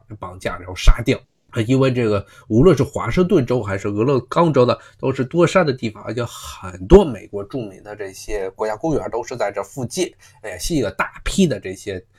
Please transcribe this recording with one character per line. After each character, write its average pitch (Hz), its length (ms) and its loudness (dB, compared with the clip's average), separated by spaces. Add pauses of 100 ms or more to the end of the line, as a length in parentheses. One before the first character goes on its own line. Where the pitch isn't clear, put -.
(180)
绑 92 180 -14
架， 92 220 -8
然 90 80 -16
后 92 80 -12
杀 - 300 6
掉。 - 120 2 (500)
因 131 140 2
为 135 100 4
这 120 160 -2
个 104 200 0 (220)
无 113 140 4
论 165 140 8
是 135 60 0
华 101 260 -4
盛 180 180 2
顿 170 200 2
州 123 160 -2
还 98 160 -4
是 104 100 -6
俄 104 160 0
勒 135 180 2
冈 165 300 0
州 127 140 6
呢， 113 100 0 (220)
都 131 120 -2
是 131 140 -4
多 165 220 2
山 185 180 2
的 147 80 0
地 123 160 -6
方， 104 140 -10
而 110 100 -10
且 120 120 -4
很 92 640 -14
多 196 160 10
美 120 240 -6
国 101 160 -8
著 120 200 -8
名 98 200 -14
的 104 140 -14
这 98 160 -10
些 95 380 -6
国 107 160 -4
家 107 100 -2
公 160 180 -2
园 - 160 -2
都 117 140 -6
是 131 100 -10
在 110 160 -2
这 101 120 -6
附 131 240 -10
近， - 260 -4 (320)
也 92 140 -10
吸 - 160 -2
引 131 100 2
了 95 60 -2
大 - 220 -6 (120)
批 190 220 4
的 120 120 -4
这 95 160 -10
些 95 300 -10 (140)